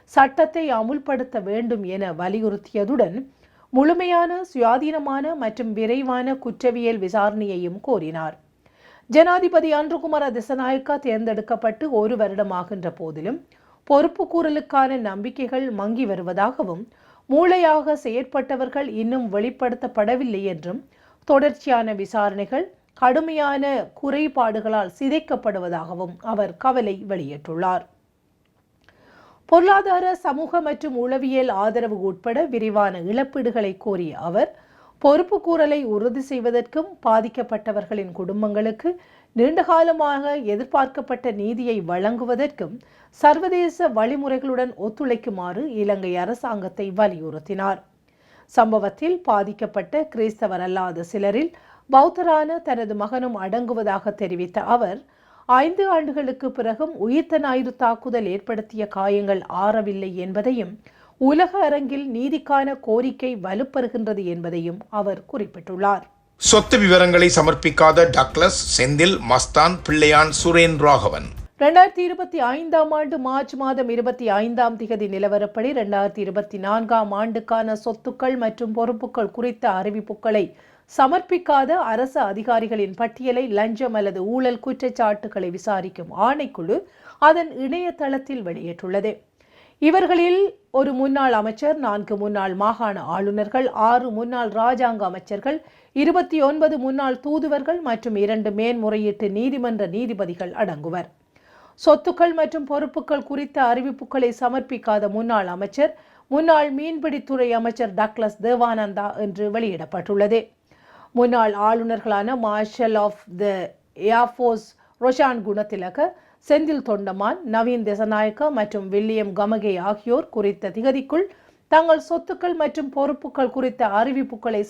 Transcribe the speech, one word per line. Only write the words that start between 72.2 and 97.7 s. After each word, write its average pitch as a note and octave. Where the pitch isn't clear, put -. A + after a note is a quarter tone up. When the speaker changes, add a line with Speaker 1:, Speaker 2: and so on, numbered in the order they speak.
Speaker 1:
ஐந்தாம் D#4
ஆண்டு C#4+
மார்ச் C4+
மாதம் C4
இருபத்தி A#3+
ஐந்தாம் A#3
திகதி G#3+
நிலவரப்படி, G#3
ரெண்டாயிரத்தி G3+
இருபத்தி G3+
நான்காம் A3
ஆண்டுக்கான A3
சொத்துக்கள் B3+
மற்றும் A3
பொறுப்புகள் A3+
குறித்த A#3+
அறிவிப்புகளை G#3
சமர்ப்பிக்காத D4+
அரசு B3+
அதிகாரிகளின் A3
பட்டியலை B3
லஞ்சம் A3+
அல்லது G3
ஊழல் B3
குற்றச்சாட்டுகளை G#3+
விசாரிக்கும் F#3
ஆணைக்குழு C4
அதன் D#4+
இணையதளத்தில் C#4
வெளியிட்டுள்ளது. F#3
இவர்களில் F4+
ஒரு C#4
முன்னாள் C4+
அமைச்சர், D4
நான்கு G#3
முன்னாள் G3
மாகாண A3
ஆளுநர்கள், G#3
ஆறு B3
முன்னாள் A#3+
ராஜாங்க A#3
அமைச்சர்கள், G3+
இருபத்தி E4
ஒன்பது D#4
முன்னாள் C4
தூதுவர்கள் D4